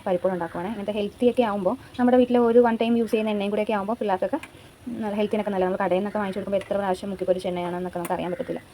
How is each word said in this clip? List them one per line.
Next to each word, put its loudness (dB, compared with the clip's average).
പരിപ്പുവട 0
ഉണ്ടാക്കുവാണേ. -6
ഇങ്ങനത്തെ -6
ഹെൽത്തി 0
ഒക്കെ 2
ആകുമ്പോൾ 0
നമ്മുടെ 6
വീട്ടിലെ 4
ഒരു 8
വൺ 2
ടൈം 2
യൂസ് -2
ചെയ്യുന്ന 2
എണ്ണയും -2
കൂടെയൊക്കെ 0
ആകുമ്പോൾ -4
പിള്ളേർക്കൊക്കെ 0
നല്ല -2
ഹെൽത്തിനൊക്കെ 0
നല്ലതാണ്. 2
നമ്മൾ 0
കടയിൽ 2
നിന്നൊക്കെ -4
വാങ്ങിച്ച് -4
കൊടുക്കുമ്പോൾ -2
എത്ര -4
പ്രാവശ്യം -2
മുക്കി -6
പൊരിച്ച -4
എണ്ണയാണെന്നൊക്കെ -4
നമുക്ക് -4
അറിയാൻ -4
പറ്റത്തില്ല. -8